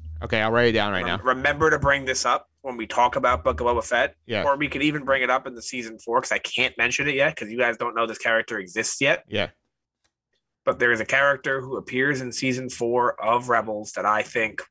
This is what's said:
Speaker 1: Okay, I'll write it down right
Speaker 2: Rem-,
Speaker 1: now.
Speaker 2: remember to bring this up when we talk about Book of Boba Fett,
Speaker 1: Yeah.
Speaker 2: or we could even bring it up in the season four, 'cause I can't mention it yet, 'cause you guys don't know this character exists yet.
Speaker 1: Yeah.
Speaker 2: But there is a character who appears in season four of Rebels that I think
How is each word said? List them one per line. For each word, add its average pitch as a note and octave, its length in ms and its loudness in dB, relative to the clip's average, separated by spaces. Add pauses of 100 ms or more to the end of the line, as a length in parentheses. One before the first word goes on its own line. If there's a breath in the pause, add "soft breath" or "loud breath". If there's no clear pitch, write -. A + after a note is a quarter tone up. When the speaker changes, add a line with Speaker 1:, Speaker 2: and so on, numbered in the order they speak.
(220)
Speaker 1:
Okay, G#2+ 180 0
I'll A2 120 2
write A#2+ 160 6
it A2+ 40 2
down G#2 200 2
right F2+ 120 0
Speaker 2:
Rem-, F2 140 0
Speaker 1:
now. F#2 60 -8
Speaker 2:
remember C#3+ 460 2
to D3+ 80 4
bring C#3 260 2
this C3 200 -2
up B2+ 240 0 (140)
when B2+ 140 -8
we A2+ 100 -8
talk B2 300 2
about B2+ 280 2
Book B2+ 160 0
of A#2+ 60 0
Boba A#2+ 180 2
Fett, B2+ 300 0 (120)
Speaker 1:
Yeah. G#2+ 180 0
Speaker 2:
or C#3 120 4
we C#3+ 120 -2
could C3+ 140 -4
even D3 220 0
bring C3+ 180 2
it B2 80 2
up C3 160 0
in C3 80 -10
the A#2 80 -14
season A2+ 360 -10
four, A#2 220 0
'cause - 120 -2
I G2+ 60 0
can't - 400 -2
mention B2 300 0
it D3 60 0
yet, C#3+ 220 2
'cause G#2+ 120 -8
you A2+ 100 -8
guys A#2+ 180 2
don't A#2 180 -4
know A#2 120 0
this A2 120 -6
character A2+ 400 0
exists F#2+ 420 -6
yet. C#3+ 280 0
Speaker 1:
Yeah. G2+ 200 -2 (1160)
Speaker 2:
But B2+ 140 0
there A#2+ 140 4
is A2+ 80 0
a A2+ 40 -4
character C3+ 560 0
who C3 160 -8
appears C3 460 -2
in B2 100 -8
season C3 380 -4
four A#2+ 520 0
of A#2+ 280 0
Rebels G#2+ 420 -2
that G2 140 -2
I G#2+ 160 2
think A2 480 -4